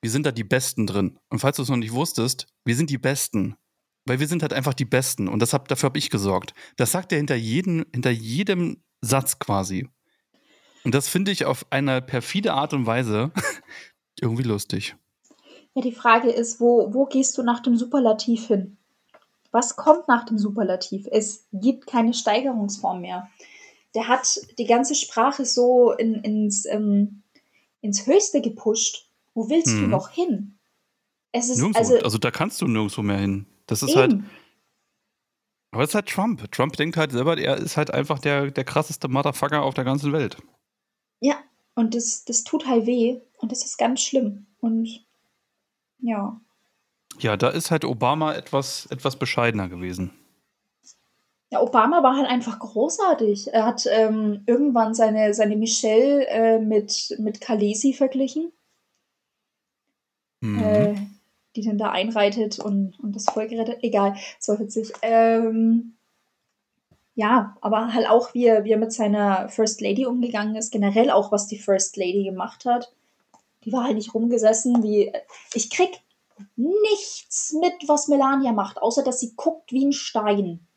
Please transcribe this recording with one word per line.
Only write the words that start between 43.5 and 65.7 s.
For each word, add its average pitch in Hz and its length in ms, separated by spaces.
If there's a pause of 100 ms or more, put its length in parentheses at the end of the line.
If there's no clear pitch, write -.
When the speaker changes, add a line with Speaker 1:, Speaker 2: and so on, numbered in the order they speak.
Speaker 2:
das - 120
ist - 140
ganz 240 240
schlimm. 226 440 (140)
Und 226 460 (920)
ja. 214 400 (800)
Speaker 1:
Ja, 107 160
da 120 140
ist 165 200
halt 160 140
Obama 143 500
etwas, - 520
etwas 135 300
bescheidener 113 520
gewesen. 90 420 (1400)
Speaker 2:
Ja, - 100
Obama 247 420
war 262 140
halt 277 120
einfach 240 300
großartig. 233 960
Er 226 140
hat, 240 220
ähm, 214 580
irgendwann 240 480
seine, 214 380
seine 208 240
Michelle, 226 720
äh, 226 300
mit, 214 640
mit 214 200
Khaleesi 220 520
verglichen. 269 580 (1900)
Speaker 1:
Mhm. 104 200
Speaker 2:
Äh, 107 340 (600)
die 220 80
dann 208 160
da 214 120
einreitet 208 680
und, 196 420
und 202 140
das 202 120
Volk 220 240
rettet. 226 340
Egal, 202 320 (220)
das - 100
war 208 100
witzig. 220 340 (100)
Ähm, 226 920 (1200)